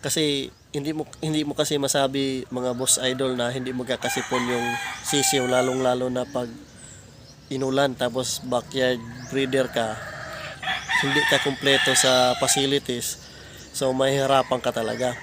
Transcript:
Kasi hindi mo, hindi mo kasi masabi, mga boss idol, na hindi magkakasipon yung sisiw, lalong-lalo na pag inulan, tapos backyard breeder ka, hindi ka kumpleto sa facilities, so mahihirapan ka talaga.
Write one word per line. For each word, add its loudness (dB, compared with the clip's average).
Kasi 0
hindi -4
mo, -4
hindi 0
mo -4
kasi 0
masabi, 0
mga -2
boss 2
idol, 0
na 0
hindi -4
magkakasipon -2
yung 0
sisiw, 2
lalong-lalo 2
na -2
pag -4
inulan, 2
tapos -2
backyard 0
breeder 2
ka, 0
hindi 2
ka 4
kumpleto 2
sa 4
facilities, 0
so 0
mahihirapan 4
ka 0
talaga. 0